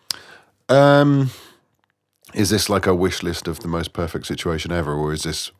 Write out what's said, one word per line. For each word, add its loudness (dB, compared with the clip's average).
Um, 6
is 0
this 0
like 0
a 4
wish -2
list -6
of -8
the -12
most -6
perfect -6
situation -6
ever, -2
or -4
is -6
this -8